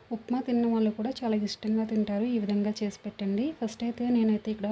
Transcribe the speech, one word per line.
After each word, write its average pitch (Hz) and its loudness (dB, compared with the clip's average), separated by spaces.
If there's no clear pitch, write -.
ఉప్మా 240 -2
తిన్న 240 2
వాళ్ళు 220 4
కూడా 220 -2
చాలా 220 0
ఇష్టంగా 220 0
తింటారు. 208 0
ఈ - 2
విధంగా 202 2
చేసి 208 -4
పెట్టండి. 202 -2
ఫస్ట్ 226 -4
అయితే 233 -2
నేనైతే 220 2
ఇక్కడ 208 -4